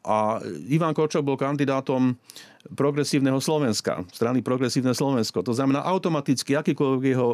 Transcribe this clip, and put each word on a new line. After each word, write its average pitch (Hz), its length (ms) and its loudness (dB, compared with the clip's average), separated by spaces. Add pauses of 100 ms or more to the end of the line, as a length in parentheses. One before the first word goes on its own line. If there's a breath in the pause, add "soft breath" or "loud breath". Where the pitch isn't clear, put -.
A 107 360 0 (260)
Ivan 156 280 0
Korčok 156 320 0
bol 139 100 0
kandidátom 135 800 0 (540 loud breath)
Progresívneho 139 720 0
Slovenska, 127 680 0
strany 120 300 0
Progresívne 127 520 0
Slovensko. 127 500 0
To 127 100 -2
znamená, 135 320 0
automaticky 156 720 0
akýkoľvek 139 520 0
jeho 123 260 2